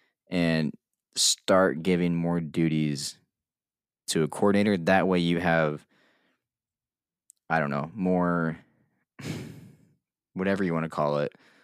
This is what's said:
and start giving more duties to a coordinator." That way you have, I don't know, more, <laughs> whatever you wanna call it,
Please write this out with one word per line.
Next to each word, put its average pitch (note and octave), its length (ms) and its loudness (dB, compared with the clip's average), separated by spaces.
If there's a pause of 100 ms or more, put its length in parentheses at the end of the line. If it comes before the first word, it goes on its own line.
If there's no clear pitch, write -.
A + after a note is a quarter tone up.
(300)
and E2 420 0 (440)
start F#2 680 2
giving F2 340 2
more E2+ 240 -2
duties D2+ 800 -2 (880)
to E2 160 0
a D2 40 0
coordinator." G2+ 480 2
That F2+ 320 2
way F#2 100 2
you E2+ 220 2
have, E2 460 0 (1600)
I E2 100 2
don't D2 100 -2
know, C#2+ 240 -4
more, F2 640 0 (600)
<laughs> - 1160 -16
whatever F#2+ 300 -2
you F2 100 0
wanna D#2+ 140 -2
call D2 300 -2
it, C#2+ 160 -4 (300)